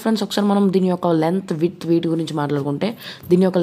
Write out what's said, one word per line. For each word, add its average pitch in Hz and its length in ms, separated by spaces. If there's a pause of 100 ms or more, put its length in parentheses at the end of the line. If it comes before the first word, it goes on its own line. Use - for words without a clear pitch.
ఫ్రెండ్స్, 220 240
ఒకసారి 202 240
మనం 202 140 (100)
దీని 185 180
యొక్క 175 200 (100)
లెంత్, 185 300 (100)
విడ్త్ 165 280
వీటి 165 240
గురించి 156 260
మాట్లాడుకుంటే 143 480 (420)
దీని 180 160
యొక్క 180 160